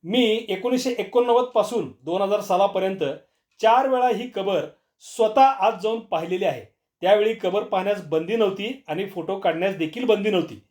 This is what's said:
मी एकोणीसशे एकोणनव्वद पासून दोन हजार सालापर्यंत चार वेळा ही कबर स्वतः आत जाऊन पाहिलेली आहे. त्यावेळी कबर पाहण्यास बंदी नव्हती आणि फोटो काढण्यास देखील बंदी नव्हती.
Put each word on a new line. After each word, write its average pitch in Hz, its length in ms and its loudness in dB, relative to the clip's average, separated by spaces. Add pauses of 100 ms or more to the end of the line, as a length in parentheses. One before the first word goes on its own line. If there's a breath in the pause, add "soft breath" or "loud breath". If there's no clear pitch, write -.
मी 220 440 0
एकोणीसशे 240 500 -2
एकोणनव्वद 240 460 2
पासून 214 460 -2 (120)
दोन 170 200 -2
हजार 202 180 0
सालापर्यंत 190 640 0 (560)
चार 240 280 4
वेळा 254 200 2
ही 240 200 -2
कबर 190 380 -2 (380)
स्वतः 220 380 2
आत 220 400 2
जाऊन 226 180 -4
पाहिलेली 180 440 -4
आहे. 160 200 -2 (380)
त्यावेळी 208 320 4
कबर 196 280 -2
पाहण्यास 190 440 -2
बंदी 165 300 -2
नव्हती 208 520 -2
आणि 170 180 -4
फोटो 190 320 -6
काढण्यास 185 380 0
देखील 165 280 -6
बंदी 214 260 2
नव्हती. 165 400 -4